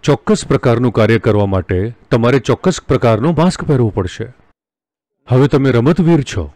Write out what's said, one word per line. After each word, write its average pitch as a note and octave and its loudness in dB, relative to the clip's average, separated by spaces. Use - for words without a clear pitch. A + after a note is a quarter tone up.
ચોક્કસ - 0
પ્રકારનું A#2+ 0
કાર્ય A2 2
કરવા G#2 0
માટે F#2+ -4
તમારે B2 2
ચોક્કસ - -2
પ્રકારનો B2 0
માસ્ક E3 0
પહેરવો B2 0
પડશે. G#2 -8
હવે B2+ 4
તમે C#3 0
રમતવીર D#3 2
છો. D#2 -8